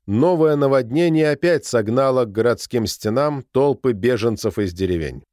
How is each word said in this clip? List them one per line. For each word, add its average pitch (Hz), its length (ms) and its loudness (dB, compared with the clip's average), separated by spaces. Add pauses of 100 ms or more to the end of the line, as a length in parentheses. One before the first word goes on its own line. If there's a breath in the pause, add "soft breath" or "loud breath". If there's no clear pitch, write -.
новое 156 500 2
наводнение 147 760 2
опять 160 340 0
согнало 123 600 0
к 104 60 -8
городским 113 540 0
стенам 131 640 -2
толпы 131 420 0
беженцев 110 640 -2
из 92 140 -2
деревень. 85 600 -4